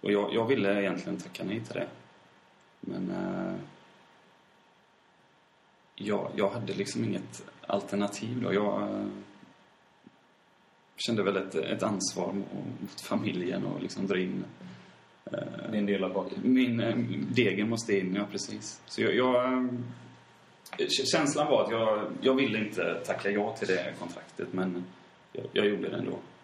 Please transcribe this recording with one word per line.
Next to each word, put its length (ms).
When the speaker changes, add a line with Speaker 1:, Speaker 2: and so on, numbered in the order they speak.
Speaker 1:
och 100
jag, 220
jag 140
ville 340
egentligen 360
tacka 260
nej 160
till 160
det. 120
Men, 320
eh, 420
jag, 400
jag 140
hade 240
liksom 300
inget 400
alternativ 800
då. 120
Jag, 280
eh, 260
kände 280
väl 140
ett, 180
ett 280
ansvar 440
mo-, 540
mot 200
familjen 640
och 160
liksom 260
dra 120
in... 260
Eh, 460
Speaker 2:
Din 140
del 180
av 100
kakan. 300
Speaker 1:
min, 360
eh, 160
degen 340
måste 280
in, 180
ja, 160
precis. 540
Så 160
jag... 140
jag, 380
eh, 120
k-, 80
känslan 340
var 160
att 80
jag, 400
jag 140
ville 240
inte 360
tacka 240
ja 260
till 120
det 320
kontraktet, 540
men 320
jag, 220
jag 120
gjorde 240
det 80
ändå. 220